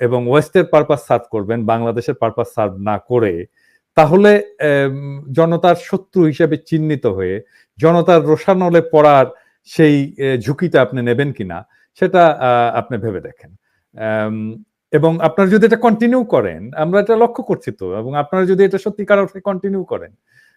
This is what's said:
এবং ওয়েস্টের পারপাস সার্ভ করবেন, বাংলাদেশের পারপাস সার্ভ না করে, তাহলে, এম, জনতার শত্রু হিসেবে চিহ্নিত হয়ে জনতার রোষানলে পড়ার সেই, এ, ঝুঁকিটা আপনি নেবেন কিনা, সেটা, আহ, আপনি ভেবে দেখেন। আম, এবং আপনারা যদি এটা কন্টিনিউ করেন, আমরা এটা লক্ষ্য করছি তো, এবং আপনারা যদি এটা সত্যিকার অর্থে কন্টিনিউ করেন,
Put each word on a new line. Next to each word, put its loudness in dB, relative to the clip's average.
এবং -2
ওয়েস্টের 2
পারপাস 0
সার্ভ 0
করবেন, -4
বাংলাদেশের -2
পারপাস -4
সার্ভ -4
না -4
করে, -2
তাহলে, 4
এম, -2
জনতার 2
শত্রু -2
হিসেবে 0
চিহ্নিত -4
হয়ে -4
জনতার 4
রোষানলে 2
পড়ার 6
সেই, 0
এ, -2
ঝুঁকিটা 0
আপনি -4
নেবেন -2
কিনা, -12
সেটা, 2
আহ, 0
আপনি -6
ভেবে -6
দেখেন। -20
আম, -6
এবং 2
আপনারা 2
যদি 4
এটা 2
কন্টিনিউ 0
করেন, -4
আমরা 0
এটা 0
লক্ষ্য 0
করছি -6
তো, -8
এবং -8
আপনারা -2
যদি 2
এটা 0
সত্যিকার -2
অর্থে -4
কন্টিনিউ -6
করেন, -12